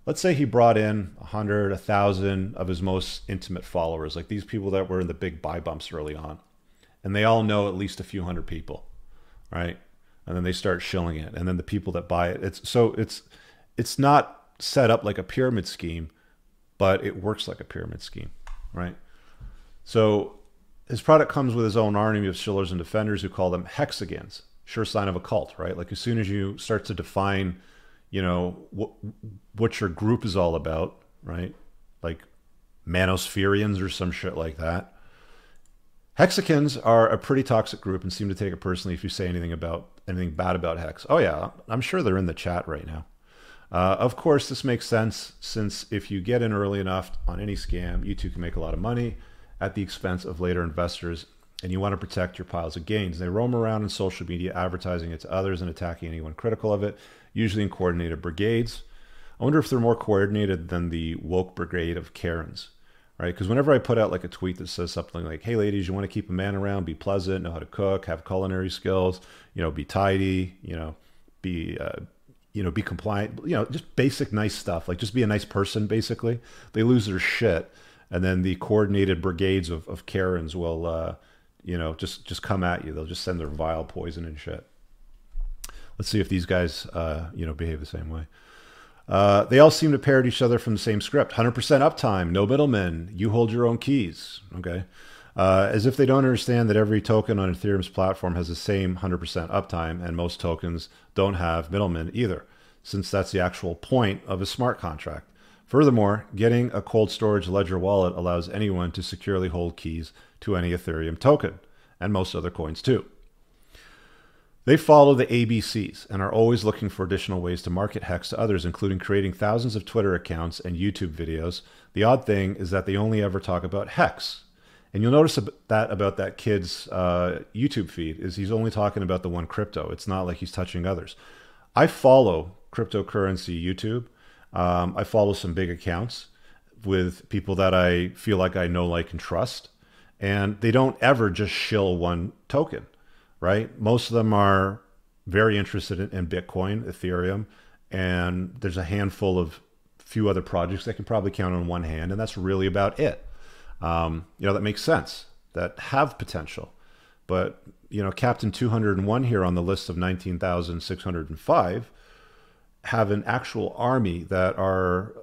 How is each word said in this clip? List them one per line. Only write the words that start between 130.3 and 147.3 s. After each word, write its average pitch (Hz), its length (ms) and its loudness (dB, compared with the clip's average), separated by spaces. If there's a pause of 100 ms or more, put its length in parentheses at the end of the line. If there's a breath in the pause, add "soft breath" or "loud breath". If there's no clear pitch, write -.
he's 90 140 -10
touching 90 320 -6
others. 90 300 -4 (600 loud breath)
I 139 100 8
follow 101 680 6 (160)
cryptocurrency 95 920 -2
YouTube. 110 420 -4 (460 soft breath)
Um, 90 440 2
I 101 80 -2
follow 101 280 4
some 90 220 -4
big 90 160 -2
accounts 87 560 -6 (580 soft breath)
with 92 440 0
people 98 260 -2
that 95 180 4
I 90 380 4
feel 101 260 0
like 90 200 2
I 90 100 0
know, 87 200 0
like, 85 260 -2
and 85 80 -8
trust. - 480 -6 (500 soft breath)
And 101 420 0
they 113 120 4
don't 131 280 4
ever 117 300 4
just 92 220 -2
shill 98 460 2
one 87 340 0 (160)
token, 139 380 -2 (520 soft breath)
right? 104 400 0
Most 117 300 2
of 113 60 -2
them 110 180 4
are 98 480 6 (460)
very 104 320 4
interested 95 420 -4
in, 101 100 -4
in 90 160 -2
Bitcoin, 92 580 -4
Ethereum, 90 600 -2 (460 soft breath)